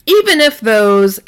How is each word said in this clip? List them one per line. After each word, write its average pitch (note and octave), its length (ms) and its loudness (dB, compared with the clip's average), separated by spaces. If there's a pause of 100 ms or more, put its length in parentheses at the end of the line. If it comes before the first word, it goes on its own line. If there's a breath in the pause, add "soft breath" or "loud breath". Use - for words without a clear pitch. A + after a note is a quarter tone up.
even G4+ 340 0
if D4 200 -2
those G3+ 680 0